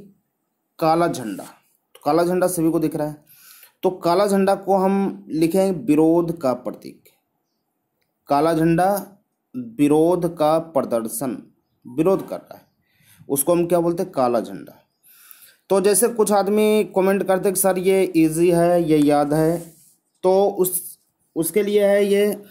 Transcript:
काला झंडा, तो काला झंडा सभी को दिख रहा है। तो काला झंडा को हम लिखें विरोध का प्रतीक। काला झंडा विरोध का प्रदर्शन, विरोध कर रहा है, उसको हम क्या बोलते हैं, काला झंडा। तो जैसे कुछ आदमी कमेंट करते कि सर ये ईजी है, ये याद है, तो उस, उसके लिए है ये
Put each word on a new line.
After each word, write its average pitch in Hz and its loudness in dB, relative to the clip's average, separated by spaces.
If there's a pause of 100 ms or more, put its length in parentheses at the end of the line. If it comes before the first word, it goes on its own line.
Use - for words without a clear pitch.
(800)
काला 165 0
झंडा, 110 -8 (500)
तो - -20
काला 160 2
झंडा 180 0
सभी 165 0
को 165 0
दिख 156 -4
रहा 151 -4
है। 151 -16 (580)
तो 185 0
काला 185 0
झंडा 196 2
को 196 -2
हम 196 -2
लिखें 165 0
विरोध 160 0
का 127 -2
प्रतीक। - -12 (1200)
काला 151 2
झंडा 175 0 (500)
विरोध 160 0
का 156 0
प्रदर्शन, 117 -6 (440)
विरोध 160 -2
कर - -10
रहा - -16
है, - -20 (680)
उसको 143 -2
हम 170 0
क्या 170 0
बोलते 170 -2
हैं, 185 -10
काला 120 0
झंडा। - -14 (880)
तो 196 2
जैसे 208 2
कुछ 214 0
आदमी 214 2
कमेंट 190 0
करते 190 0
कि 190 -4
सर 185 0
ये 190 0
ईजी 160 2
है, 170 2
ये 156 4
याद 147 2
है, 160 -2 (480)
तो 190 4
उस, - -4 (380)
उसके 165 -2
लिए 202 2
है 202 2
ये 202 0